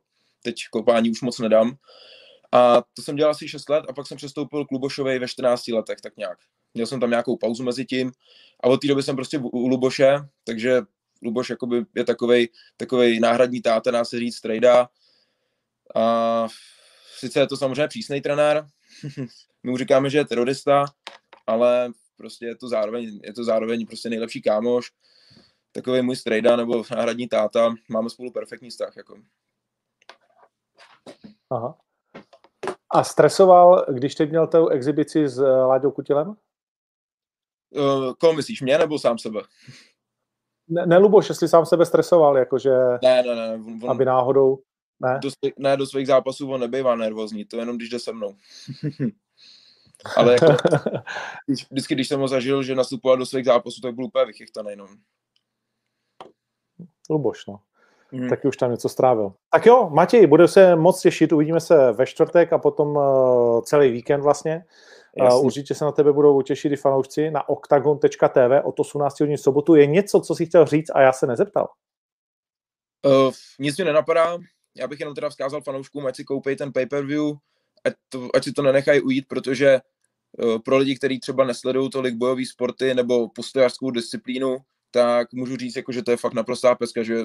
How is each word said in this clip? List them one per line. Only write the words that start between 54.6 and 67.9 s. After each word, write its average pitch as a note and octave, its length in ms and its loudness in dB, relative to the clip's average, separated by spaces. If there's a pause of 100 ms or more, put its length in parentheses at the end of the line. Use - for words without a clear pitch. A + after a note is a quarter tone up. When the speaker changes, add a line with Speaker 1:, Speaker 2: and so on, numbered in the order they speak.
Speaker 1:
no. G2 100 -20 (2250)
Speaker 2:
Luboš, C#3+ 360 -4
no. G2+ 140 -18 (520)
Speaker 1:
Mhm. B2+ 160 -8
Speaker 2:
Taky B2 200 -2
už C3 80 -4
tam B2 140 -2
něco - 180 -4
strávil. A2+ 440 0 (180)
Tak D#3+ 160 2
jo, A#3 260 6
Matěj, F#3 340 6
budu D#3+ 220 8
se F#3 280 8
moc F3 240 2
těšit, E3+ 320 2
uvidíme D#3 280 2
se C#3 320 6
ve B2+ 140 0
čtvrtek D#3+ 460 2
a D3+ 60 2
potom, D3 400 0
eh, B2+ 640 2
celý D3 280 4
víkend C3 300 -2
vlastně. D#3 440 -2 (560)
Eh, C3 40 2
Speaker 1:
Jasně. B2 160 6
Speaker 2:
určitě C#3 340 -2
se D#3 100 -6
na C#3+ 80 -2
tebe C#3+ 200 4
budou C#3+ 300 4
těšit C#3+ 300 -4
i C#3 40 -4
fanoušci C#3 540 -2
na D3 180 -6
oktagon C#3 500 0